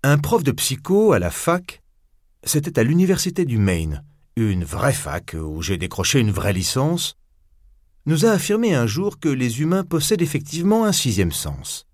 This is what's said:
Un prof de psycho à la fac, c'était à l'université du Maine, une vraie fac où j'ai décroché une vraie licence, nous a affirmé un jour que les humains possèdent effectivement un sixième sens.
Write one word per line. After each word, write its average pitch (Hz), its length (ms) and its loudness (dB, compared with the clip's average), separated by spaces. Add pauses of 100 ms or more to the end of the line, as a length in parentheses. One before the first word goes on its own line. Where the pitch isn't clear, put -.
Un 147 100 4
prof 196 220 0
de 135 120 0
psycho 196 580 2
à 110 80 4
la 87 100 0
fac, - 540 -4 (580)
c'était 147 380 -2
à 110 40 4
l'université 180 600 2
du 120 140 0
Maine, 82 480 0 (320)
une 98 260 0
vraie 110 300 -2
fac - 440 -8
où 78 240 -6
j'ai 87 160 -2
décroché 92 440 0
une 107 100 2
vraie 95 220 0
licence, 139 640 -2 (880)
nous 156 200 2
a 226 40 6
affirmé 208 440 2
un 120 140 2
jour 185 320 -4
que 165 80 -2
les 127 320 0
humains 180 240 0
possèdent 170 380 0
effectivement 175 640 0
un 202 80 2
sixième 95 400 0
sens. - 600 -10